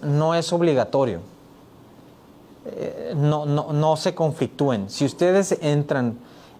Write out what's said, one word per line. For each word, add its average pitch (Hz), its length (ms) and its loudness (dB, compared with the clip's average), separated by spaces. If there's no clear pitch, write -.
no 151 320 2
es 165 180 -2
obligatorio. 135 680 2
Eh, - 500 -10
no, 147 300 0
no, 147 260 -2
no 156 240 2
se 160 180 -2
conflictúen. 127 760 -2
Si - 140 -2
ustedes 185 560 2
entran 143 580 -2